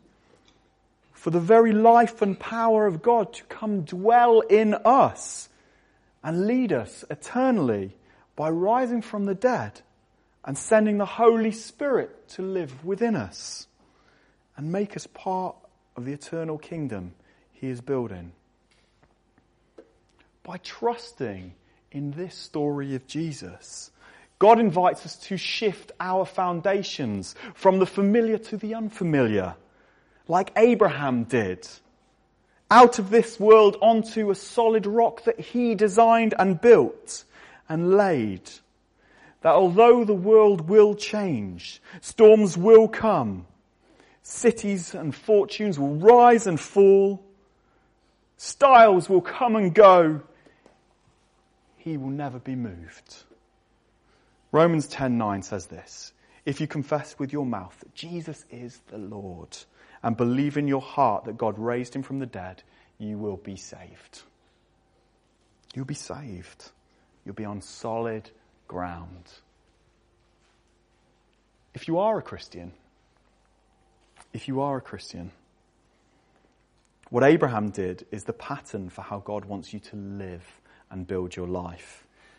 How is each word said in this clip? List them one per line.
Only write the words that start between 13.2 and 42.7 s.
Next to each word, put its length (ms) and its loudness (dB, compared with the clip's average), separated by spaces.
and 160 -10
make 240 -6
us 120 -16
part 500 -10
of 80 -12
the 80 -10
eternal 440 -12
kingdom 560 -12
he 160 -14
is 140 -10
building. 500 -10
By 160 -16
trusting 920 -10
in 200 -10
this 220 -12
story 640 -8
of 120 -10
Jesus, 840 -14
God 200 8
invites 440 0
us 120 -18
to 200 -12
shift 640 -6
our 240 -2
foundations 1080 -6
from 240 2
the 80 2
familiar 500 0
to 200 -10
the 180 -10
unfamiliar, 800 -2
like 280 -2
Abraham 680 2
did, 440 -4
out 300 8
of 100 -4
this 300 0
world 420 6
onto 480 0
a 60 0
solid 500 -2
rock 380 -2
that 160 -2
he 340 -4
designed 640 2
and 240 0
built 640 4
and 300 0
laid. 500 -2
That 140 4
although 480 4
the 100 0
world 560 4
will 240 6
change, 880 -8
storms 540 6
will 320 8